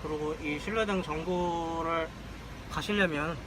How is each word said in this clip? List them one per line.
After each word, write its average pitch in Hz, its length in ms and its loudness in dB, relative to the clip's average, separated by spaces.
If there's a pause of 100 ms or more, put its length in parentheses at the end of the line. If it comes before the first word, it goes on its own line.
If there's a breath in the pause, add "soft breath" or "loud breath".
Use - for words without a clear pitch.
그리고 151 320 0
이 151 240 -2
실내등 202 420 2
전구를 165 1080 0 (600)
가시려면 160 760 2